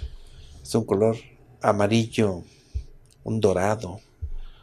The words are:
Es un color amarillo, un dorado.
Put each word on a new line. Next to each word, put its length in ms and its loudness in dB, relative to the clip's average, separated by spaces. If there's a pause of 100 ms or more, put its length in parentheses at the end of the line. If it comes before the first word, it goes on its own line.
(640)
Es 120 -6
un 100 2
color 320 2 (440)
amarillo, 840 2 (800)
un 160 -2
dorado. 600 2 (640)